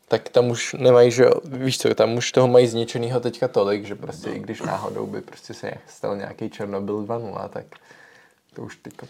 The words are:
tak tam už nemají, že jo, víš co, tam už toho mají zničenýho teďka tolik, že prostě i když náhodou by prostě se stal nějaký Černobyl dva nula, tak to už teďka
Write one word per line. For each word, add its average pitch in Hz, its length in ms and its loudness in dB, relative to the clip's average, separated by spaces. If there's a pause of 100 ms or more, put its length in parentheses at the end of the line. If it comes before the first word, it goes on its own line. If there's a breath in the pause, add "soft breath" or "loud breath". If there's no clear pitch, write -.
tak 113 200 -2
tam 123 220 2
už - 280 -6
nemají, 123 320 8
že 120 120 4
jo, 120 100 8 (120)
víš 131 340 -4
co, 113 160 2
tam 113 200 2
už 117 180 -4
toho 127 160 4
mají 123 180 8
zničenýho 117 540 -4
teďka 123 280 -4
tolik, 101 360 0
že 101 100 -10
prostě - 360 -12
i - 80 -8
když 107 240 -10
náhodou 107 440 -6
by 101 140 -10
prostě - 340 -18
se - 180 -12 (140)
stal 104 300 -8
nějaký 104 340 -10
Černobyl 101 520 -6
dva 113 160 -6
nula, 98 300 -10
tak - 180 -14 (880 soft breath)
to - 80 -14
už - 140 -14
teďka - 340 -20